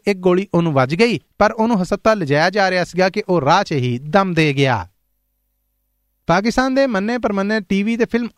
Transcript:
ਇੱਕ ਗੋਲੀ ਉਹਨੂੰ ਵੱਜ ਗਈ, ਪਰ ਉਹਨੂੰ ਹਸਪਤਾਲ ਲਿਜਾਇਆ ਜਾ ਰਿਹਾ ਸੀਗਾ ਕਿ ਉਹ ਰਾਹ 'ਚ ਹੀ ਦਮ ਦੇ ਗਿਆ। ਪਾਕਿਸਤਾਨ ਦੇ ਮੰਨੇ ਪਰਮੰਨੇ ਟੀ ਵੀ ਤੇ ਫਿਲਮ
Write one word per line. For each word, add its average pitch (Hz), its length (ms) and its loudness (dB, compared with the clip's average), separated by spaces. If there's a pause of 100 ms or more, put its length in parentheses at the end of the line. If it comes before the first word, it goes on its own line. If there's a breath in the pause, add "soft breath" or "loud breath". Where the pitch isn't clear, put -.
ਇੱਕ 202 120 0
ਗੋਲੀ 185 360 2
ਉਹਨੂੰ 170 180 0
ਵੱਜ 131 220 0
ਗਈ, 214 240 0 (200)
ਪਰ 214 140 2
ਉਹਨੂੰ 226 300 0
ਹਸਪਤਾਲ 208 360 0
ਲਿਜਾਇਆ 156 320 0
ਜਾ 190 200 0
ਰਿਹਾ 180 140 0
ਸੀਗਾ 185 240 0
ਕਿ 202 200 -4
ਉਹ 175 120 0
ਰਾਹ 170 240 2
'ਚ - 80 -6
ਹੀ 123 260 -2
ਦਮ 180 360 0
ਦੇ 156 200 2
ਗਿਆ। 127 320 0 (1400)
ਪਾਕਿਸਤਾਨ 233 460 0
ਦੇ 269 120 4
ਮੰਨੇ 226 320 -2
ਪਰਮੰਨੇ 208 420 -2
ਟੀ 190 220 -2
ਵੀ 226 140 -2
ਤੇ 233 80 0
ਫਿਲਮ 233 340 -2